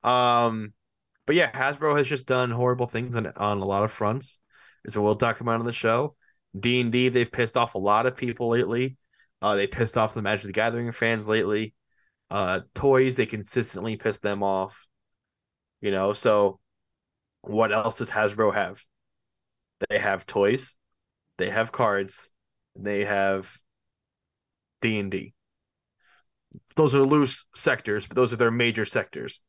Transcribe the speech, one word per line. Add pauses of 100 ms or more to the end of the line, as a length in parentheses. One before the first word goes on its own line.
Um, (540)
but
yeah,
Hasbro
has
just
done
horrible
things
on,
on
a
lot
of
fronts. (440)
Is
what
we'll
talk
about
on
the
show. (420)
D
and
D,
they've
pissed
off
a
lot
of
people
lately. (460)
Uh,
they
pissed
off
the
Magic
the
Gathering
fans
lately. (560)
Uh, (140)
toys,
they
consistently
piss
them
off. (920)
You
know,
so (840)
what
else
does
Hasbro
have? (1040)
They
have
toys, (640)
they
have
cards, (440)
and
they
have (1200)
D
and
D. (1400)
Those
are
loose
sectors,
but
those
are
their
major
sectors.